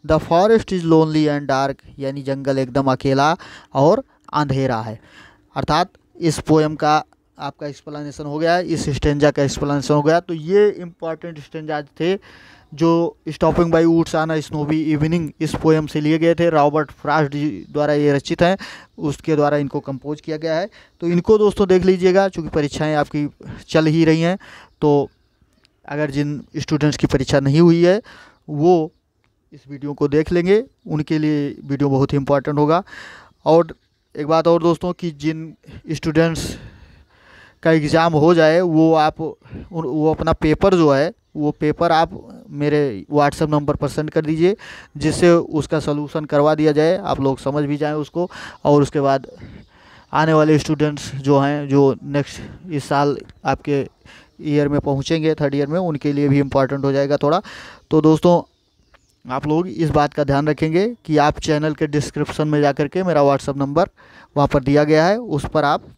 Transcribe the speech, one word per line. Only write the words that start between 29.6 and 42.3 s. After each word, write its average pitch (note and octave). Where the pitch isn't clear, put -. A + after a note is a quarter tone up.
वीडियो C#3+
को D3
देख D3
लेंगे, F#3
उनके D#3
लिए D3+
वीडियो C#3
बहुत C3+
ही C#3+
इंपॉर्टेंट C#3+
होगा। D#3
और D#3+
एक D3
बात D#3+
और E3+
दोस्तों E3+
कि E3+
जिन D#3
स्टूडेंट्स D#3+
का E3
एग्ज़ाम D#3+
हो D#3
जाए E3
वो D#3+
आप D#3
उन-, -
वो D3+
अपना D#3+
पेपर E3
जो D#3+
है D3
वो D3+
पेपर D#3
आप E3